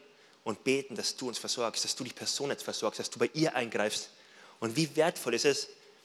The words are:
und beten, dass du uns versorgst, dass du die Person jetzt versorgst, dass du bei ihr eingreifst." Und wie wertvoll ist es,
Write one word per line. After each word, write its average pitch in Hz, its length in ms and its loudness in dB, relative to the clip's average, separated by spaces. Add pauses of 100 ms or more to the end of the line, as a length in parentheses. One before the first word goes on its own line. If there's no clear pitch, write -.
(440)
und 110 200 -4
beten, 135 320 2
dass 117 200 -4
du 127 140 -6
uns 113 80 -6
versorgst, 113 460 -2
dass 113 120 -2
du - 80 -6
die 120 100 -8
Person 139 360 -4
jetzt 117 140 -4
versorgst, - 360 -2
dass 117 100 -4
du - 100 -6
bei 117 140 4
ihr 156 220 2
eingreifst." 110 540 0 (500)
Und 113 160 0
wie 147 200 2
wertvoll 151 380 2
ist 117 120 4
es, 139 240 4 (360)